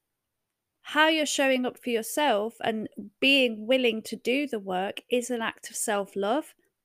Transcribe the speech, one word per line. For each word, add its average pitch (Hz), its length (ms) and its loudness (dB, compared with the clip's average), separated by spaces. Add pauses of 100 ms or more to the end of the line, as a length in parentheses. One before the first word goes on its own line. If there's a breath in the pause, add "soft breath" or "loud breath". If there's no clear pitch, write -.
(800)
How 311 260 2
you're 311 180 2
showing 262 400 2
up - 160 -6
for - 80 -6
yourself 226 720 0
and 220 280 -4 (320)
being 254 440 4
willing 233 380 2
to - 140 -10
do 269 300 0
the 226 120 -6
work 190 500 -4
is 247 200 0
an 240 120 -4
act - 280 -8
of - 80 -12
self-love. 202 760 -2 (320)